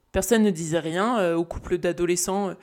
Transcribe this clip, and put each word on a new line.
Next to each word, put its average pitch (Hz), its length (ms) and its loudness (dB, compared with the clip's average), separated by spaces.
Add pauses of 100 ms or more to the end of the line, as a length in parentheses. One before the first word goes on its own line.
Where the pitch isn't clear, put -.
(120)
Personne 220 300 4
ne 208 80 6
disait 165 300 -2
rien, 190 400 0
euh, 170 160 2
au 170 80 2
couple - 340 -4
d'adolescents, 175 720 -2
euh, 175 140 -8